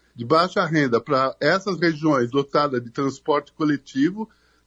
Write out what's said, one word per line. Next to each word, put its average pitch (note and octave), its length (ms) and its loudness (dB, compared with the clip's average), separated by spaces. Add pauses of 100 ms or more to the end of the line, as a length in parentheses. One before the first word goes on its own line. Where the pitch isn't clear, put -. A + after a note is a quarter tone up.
(140)
de A#2 100 -10
baixa E3+ 420 2
renda C#3 340 2
pra C3+ 400 0
essas F3+ 400 0
regiões D3+ 500 0
dotadas C#3 520 0
de A#2 80 -16
transporte C#3+ 640 -4
coletivo D#3 760 -2 (380)